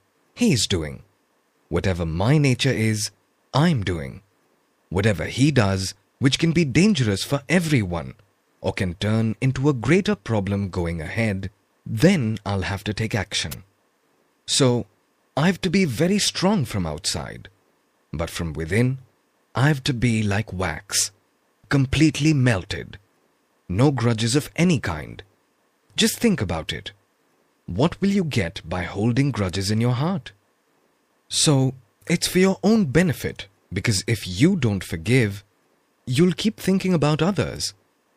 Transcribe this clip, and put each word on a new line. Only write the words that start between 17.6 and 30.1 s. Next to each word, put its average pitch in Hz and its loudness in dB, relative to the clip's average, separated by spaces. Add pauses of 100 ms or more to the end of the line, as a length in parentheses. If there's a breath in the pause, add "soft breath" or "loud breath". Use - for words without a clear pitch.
But 80 -6
from 82 -6
within, 104 -2 (560)
I've 135 2
to 147 -2
be 113 0
like 101 -2
wax, - -4 (580)
completely 143 2
melted. 117 -2 (720)
No 120 4
grudges 117 0
of 147 -2
any 170 2
kind. 73 -8 (760)
Just 226 0
think 208 2
about 85 -4
it. - -12 (760)
What 113 -2
will 196 2
you 196 0
get 117 -4
by 90 -4
holding 117 0
grudges 95 -2
in 107 0
your 123 2
heart? 151 -2 (960)